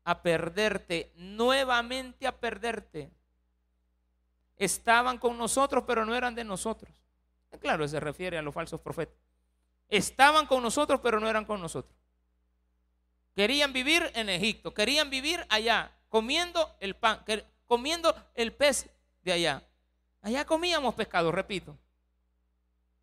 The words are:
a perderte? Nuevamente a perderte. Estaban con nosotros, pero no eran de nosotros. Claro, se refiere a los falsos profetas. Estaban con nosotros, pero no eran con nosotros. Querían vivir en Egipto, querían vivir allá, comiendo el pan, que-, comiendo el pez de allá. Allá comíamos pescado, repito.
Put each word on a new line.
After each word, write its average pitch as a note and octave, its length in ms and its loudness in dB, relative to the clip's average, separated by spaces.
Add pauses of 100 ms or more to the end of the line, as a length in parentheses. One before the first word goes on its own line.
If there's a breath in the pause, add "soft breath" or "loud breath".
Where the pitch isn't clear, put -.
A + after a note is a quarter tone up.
a F3 180 -2
perderte? E3+ 960 -2
Nuevamente B3 1120 -2
a B3 100 -6
perderte. G#3+ 720 -6 (1500)
Estaban A#3+ 600 2
con A#3+ 200 -2
nosotros, C4+ 500 0
pero A3+ 160 0
no A3 100 -2
eran B3 220 -2
de A#3 80 -6
nosotros. A3 480 -8 (720)
Claro, E3+ 260 0
se D3+ 120 -6
refiere E3+ 360 -6
a D#3+ 60 -4
los D3 100 -6
falsos E3 300 -8
profetas. D3+ 340 -8 (720)
Estaban C#4+ 600 4
con C4 160 2
nosotros, C#4 400 2
pero A3 160 2
no A3 100 -2
eran G#3+ 160 -2
con G#3 160 -6
nosotros. D#3 340 -10 (1400)
Querían C#4 360 2
vivir D4 440 2
en A3+ 140 -2
Egipto, F#3 440 -2
querían C#4 380 0
vivir D4+ 380 -2
allá, A3 460 0 (140)
comiendo D#4+ 720 0
el F#3+ 160 -8
pan, A3 300 0
que-, G#3 200 -4 (220)
comiendo D4+ 480 2 (180)
el A#3 200 -2
pez - 360 2 (320)
de F3+ 120 -2
allá. D#3 280 0 (600)
Allá B3+ 220 -2
comíamos D#4+ 500 0
pescado, F3+ 360 0
repito. F3 460 -6 (1300)